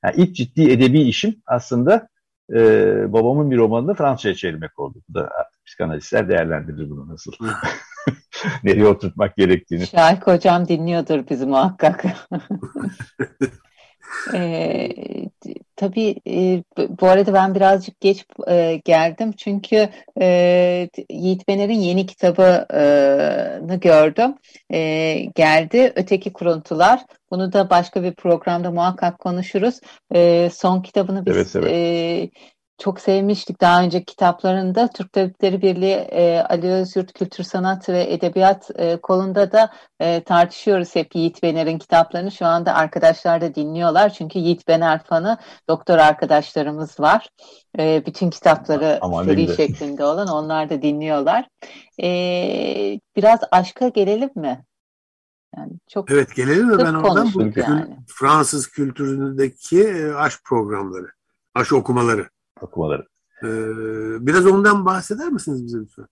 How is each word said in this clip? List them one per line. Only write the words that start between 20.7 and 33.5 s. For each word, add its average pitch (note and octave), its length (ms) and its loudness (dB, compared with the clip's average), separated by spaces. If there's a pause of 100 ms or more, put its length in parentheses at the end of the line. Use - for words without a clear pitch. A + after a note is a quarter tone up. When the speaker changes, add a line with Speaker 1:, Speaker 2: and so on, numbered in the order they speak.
Speaker 2:
Yiğit F#3 380 -4
Bener'in G3+ 320 0
yeni F#3 260 0
kitabını D3+ 1700 2
gördüm. E3+ 540 4 (380)
E, D#3+ 420 -2 (200)
geldi, D#3+ 640 4
Öteki F#3+ 360 -2
Kuruntular. F3 680 0 (300)
Bunu F#3 220 -4
da G3 180 2
başka F3 320 0
bir F3+ 120 -4
programda F3 560 -2
muhakkak F3+ 480 -2
konuşuruz. F#3 640 -4 (340)
E, F3 380 4
son F#3 300 -2
kitabını F#3+ 440 -4
biz, - 100 0
Speaker 1:
Evet, - 200 -2
evet. - 160 0
Speaker 2:
e, E3+ 580 -2 (480)
çok F#3+ 220 -6
sevmiştik. G3 600 -2